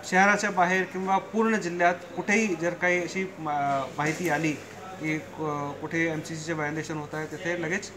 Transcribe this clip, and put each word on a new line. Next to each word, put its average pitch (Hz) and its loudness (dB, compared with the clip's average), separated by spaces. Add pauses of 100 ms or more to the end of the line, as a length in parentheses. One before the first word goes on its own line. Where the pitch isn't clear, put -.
शहराच्या 202 6
बाहेर 185 4
किंवा 190 0
पूर्ण 220 2
जिल्ह्यात 175 2 (200)
कुठेही 202 2
जर 170 0
काही 180 2
अशी 190 -4
मा-, 143 0
माहिती 160 0
आली 151 2 (480)
की 156 -2
कु-, 147 -6
कुठे 165 0
एमसीसीचे 156 -4
violation 156 -2
होत 147 -8
आहे 156 -4
तिथे 170 -4
लगेच 175 -4